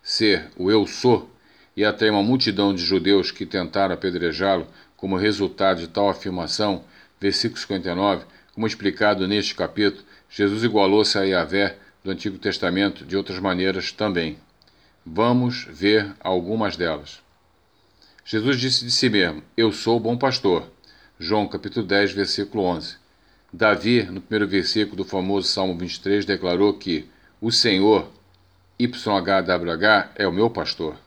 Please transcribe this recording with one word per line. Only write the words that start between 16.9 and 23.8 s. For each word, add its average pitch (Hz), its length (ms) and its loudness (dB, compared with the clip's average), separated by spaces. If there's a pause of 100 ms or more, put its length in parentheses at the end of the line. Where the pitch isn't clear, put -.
Jesus 120 360 0
disse 120 240 -2
de 120 80 -4
si - 180 2
mesmo, 87 320 0 (140)
"Eu 113 160 2
sou 113 240 0
o 113 40 0
bom 113 160 -2
pastor." 120 540 0 (480)
João 101 300 -2
capítulo 104 360 -6
dez, 98 280 2
versículo 98 500 -2
onze. 87 400 -4 (520)
Davi, 107 500 2